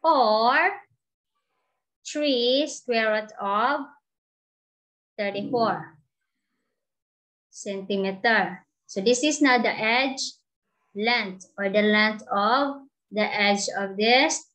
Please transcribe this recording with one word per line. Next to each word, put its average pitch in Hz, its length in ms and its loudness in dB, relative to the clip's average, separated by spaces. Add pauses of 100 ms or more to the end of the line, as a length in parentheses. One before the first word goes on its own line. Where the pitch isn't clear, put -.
Or 262 640 4 (1400)
three 269 640 0
square 220 540 -2
root 214 180 -16
of 220 400 0 (1400)
thirty-four 202 800 -4 (1500)
centimeter. 196 1200 -2 (180)
So, - 160 -6
this 240 220 2
is 302 180 0
now 254 220 4
the 226 100 0
edge 254 480 -2 (760)
length 208 520 -4 (100)
or 196 140 -2
the 208 100 2
length 214 480 2
of 254 540 0 (280)
the 208 140 -2
edge 202 400 0 (140)
of 196 180 -6
this 254 480 2 (100)